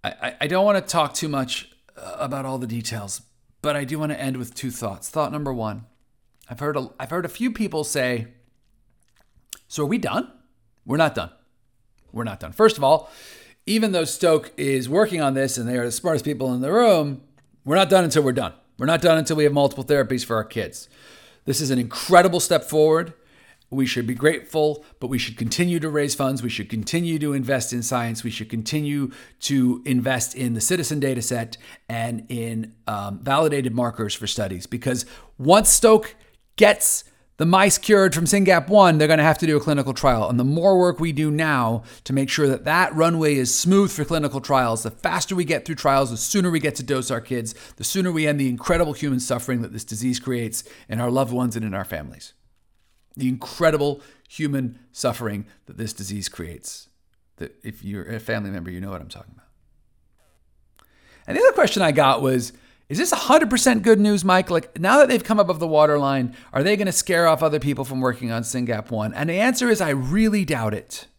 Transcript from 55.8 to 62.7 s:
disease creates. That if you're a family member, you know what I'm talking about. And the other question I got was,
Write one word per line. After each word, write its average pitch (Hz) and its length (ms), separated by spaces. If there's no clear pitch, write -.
disease 98 360
creates. - 600
That - 260
if 110 180
you're 98 220
a 110 160
family 107 300
member, 90 200
you 90 100
know 98 100
what 92 100
I'm 78 80
talking - 260
about. - 140
And - 100
the 440 60
other 523 100
question 220 300
I 160 80
got 139 320
was, 127 300